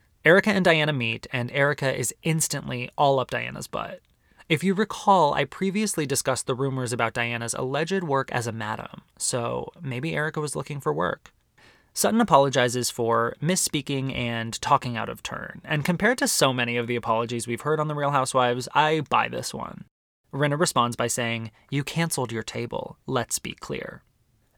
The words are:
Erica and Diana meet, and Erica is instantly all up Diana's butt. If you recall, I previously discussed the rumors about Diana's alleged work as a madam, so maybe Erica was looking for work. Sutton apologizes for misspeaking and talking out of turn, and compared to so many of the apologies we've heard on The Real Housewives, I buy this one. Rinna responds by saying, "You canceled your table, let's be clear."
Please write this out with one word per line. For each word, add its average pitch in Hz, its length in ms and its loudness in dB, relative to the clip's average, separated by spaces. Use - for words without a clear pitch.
Erica 190 260 6
and 196 140 2
Diana 156 280 4
meet, 117 400 -4
and 123 200 -2
Erica 143 440 0
is 135 260 -4
instantly 135 760 -2
all 139 220 4
up 123 100 -4
Diana's 120 380 -6
butt. - 320 -8
If 160 160 0
you 190 100 4
recall, 185 600 4
I 139 100 0
previously 190 640 -2
discussed 131 400 0
the 135 80 0
rumors 131 380 -2
about 117 220 0
Diana's 117 400 -4
alleged 156 480 -2
work 135 300 0
as 120 160 -2
a 113 40 -6
madam, 107 500 -8
so 120 520 -4
maybe 139 340 -6
Erica 151 260 -2
was 151 160 -4
looking 147 240 -8
for 151 120 -2
work. - 400 -2
Sutton 208 260 2
apologizes 131 720 4
for 113 520 2
misspeaking 139 720 0
and 117 460 -4
talking 123 380 2
out 110 100 -4
of - 140 -8
turn, - 420 -10
and 147 180 0
compared 202 360 2
to 277 100 2
so 135 240 4
many 120 240 0
of 120 100 0
the 120 100 0
apologies 117 500 -2
we've 117 160 -4
heard 156 180 0
on 151 80 0
The 151 60 -2
Real 143 160 0
Housewives, 127 640 2
I 156 340 4
buy 113 200 2
this 120 260 -6
one. - 320 -10
Rinna 147 300 0
responds 120 340 2
by 120 120 0
saying, 117 460 -4
"You 139 140 0
canceled 156 480 -2
your 110 100 -4
table, - 640 -8
let's 127 320 -2
be - 140 -8
clear." - 500 -10